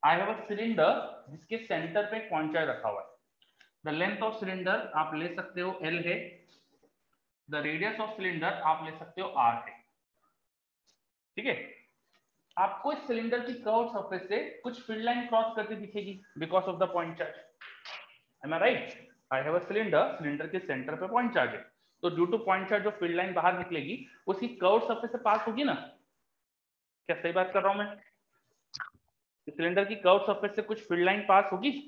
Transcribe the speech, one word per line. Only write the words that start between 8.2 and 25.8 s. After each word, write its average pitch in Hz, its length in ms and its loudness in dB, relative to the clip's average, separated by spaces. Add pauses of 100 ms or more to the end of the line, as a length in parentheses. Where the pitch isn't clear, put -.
आप 160 200 2
ले 160 140 -10
सकते - 220 -12
हो 196 80 -4 (120)
R 117 140 6 (140)
है, - 100 -18 (1600)
ठीक 220 100 -4
है? 226 80 2 (1040)
आपको 202 360 0
इस - 140 -6
cylinder 240 400 -2
की 247 160 -6
curve 226 260 2
surface 185 400 -6
से 214 120 0 (240)
कुछ 240 180 -8
field 220 220 -6
line 240 220 0
cross 226 300 2
करती 214 200 -4
दिखेगी 196 440 -8 (180)
because 180 300 2
of 175 140 0
the 180 80 2
point 165 260 -2
charge, 160 240 -6 (1000)
am 151 100 -4
I 165 120 2
right? - 360 0 (300)
I 131 120 0
have 156 140 0
a 175 80 0
cylinder, 196 400 4 (140)
cylinder 147 280 -4
के 185 140 -4
center 139 340 -4
पे 180 140 -6
point 233 260 2
charge 131 160 4
है, - 140 -10 (380)
तो 175 80 2
due 170 200 2
to 220 160 0
point 190 220 2
charge 202 160 2
जो 208 140 2
field 170 180 0
line 185 180 0
बाहर 180 240 4
निकलेगी 156 460 -6 (220)
उसकी 190 300 -2
curve 196 320 6
surface 226 240 -4
से 233 80 -6
पास 214 280 4
होगी 233 160 -2
ना? 220 100 2
क्या - 1400 -12